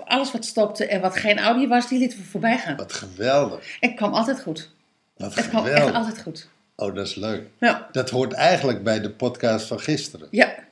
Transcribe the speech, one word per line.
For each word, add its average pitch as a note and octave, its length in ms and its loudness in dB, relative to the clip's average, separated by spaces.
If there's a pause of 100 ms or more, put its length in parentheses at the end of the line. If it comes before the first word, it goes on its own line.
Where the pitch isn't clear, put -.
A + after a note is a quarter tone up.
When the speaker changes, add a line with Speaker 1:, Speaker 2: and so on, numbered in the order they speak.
Speaker 1:
alles C4+ 260 0
wat - 140 -6
stopte G#3+ 400 0
en G3 160 0
wat F#3 160 0
geen G#3 220 2
Audi A#3+ 280 2
was, A#3+ 200 2
die B3+ 120 0
lieten B3 180 0
we G3 60 -14
voorbij A3+ 340 0
gaan. E3 180 -4
Speaker 2:
Wat - 180 -10
geweldig. A2 840 -2
Speaker 1:
En - 100 0
het - 80 -12
kwam G3+ 160 0
altijd A#3+ 280 0
goed. - 300 -10 (460)
Speaker 2:
Wat G2 180 -8
Speaker 1:
Het - 140 0
kwam A3 160 0
echt C3 80 0
Speaker 2:
geweldig. C#3+ 220 6
Speaker 1:
altijd A3 260 -2
goed. - 280 -14 (260)
Speaker 2:
Oh, G2 200 -4
dat F#2+ 120 -4
is - 80 -8
leuk. G#2+ 280 -4 (160)
Speaker 1:
Ja. - 320 0
Speaker 2:
Dat C3 180 -2
hoort B2 240 0
eigenlijk C3+ 500 4
bij A2 180 2
de G2+ 80 -4
podcast A2+ 580 -2
van A2 120 -6
gisteren. - 520 -4
Speaker 1:
Ja. - 240 4 (160)